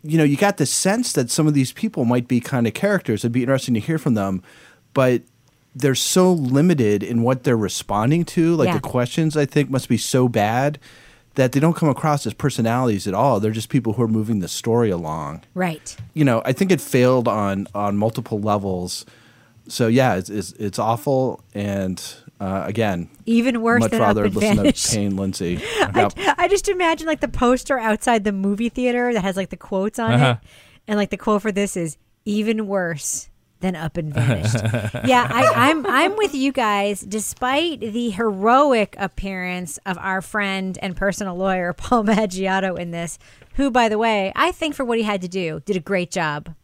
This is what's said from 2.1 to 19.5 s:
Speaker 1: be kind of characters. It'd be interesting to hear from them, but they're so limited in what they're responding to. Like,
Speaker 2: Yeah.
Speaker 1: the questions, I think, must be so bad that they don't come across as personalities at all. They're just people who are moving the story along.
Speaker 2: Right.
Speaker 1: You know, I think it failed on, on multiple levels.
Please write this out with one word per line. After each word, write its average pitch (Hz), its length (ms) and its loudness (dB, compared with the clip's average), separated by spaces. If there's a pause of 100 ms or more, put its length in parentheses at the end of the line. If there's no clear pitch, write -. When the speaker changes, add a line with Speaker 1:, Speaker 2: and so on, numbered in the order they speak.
Speaker 1:
be 123 120 2
kind 120 280 0
of 107 60 -2
characters. 190 480 0
It'd 120 100 0
be 127 100 0
interesting 131 320 0
to 110 60 2
hear 160 180 -2
from 143 160 0
them, 98 280 -2 (520)
but 127 300 2 (520)
they're 131 200 2
so 185 360 4
limited 135 720 4
in 117 200 0
what 127 200 2
they're 123 140 4
responding 110 680 0
to. 170 300 2
Like, 156 120 2
Speaker 2:
Yeah. 175 80 0
Speaker 1:
the 151 40 0
questions, 147 560 -2
I 147 100 2
think, 139 240 0
must 131 200 -2
be 117 80 4
so 127 320 2
bad 117 500 0 (560)
that 127 160 2
they 139 80 0
don't 160 160 4
come 160 140 2
across 147 360 0
as 107 80 -4
personalities 120 760 0
at 95 60 -4
all. 113 260 2
They're 107 120 0
just 110 180 -6
people 113 240 0
who 120 100 0
are 113 40 2
moving 110 320 0
the 85 80 -4
story 117 440 0
along. 80 500 -6 (120)
Speaker 2:
Right. 175 420 -6 (180)
Speaker 1:
You 151 120 2
know, 117 200 4
I 131 80 0
think 190 180 2
it 160 80 4
failed 127 480 2
on, 101 480 0
on 101 220 -2
multiple 113 420 -2
levels. 98 680 -4 (600)